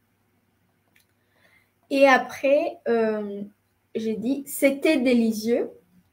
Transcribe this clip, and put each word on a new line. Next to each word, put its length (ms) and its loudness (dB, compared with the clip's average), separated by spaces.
Et 180 6
après, 680 2
euh, 540 -2
j'ai 200 -4
dit, 320 -4
c'était 480 0
délicieux. 760 0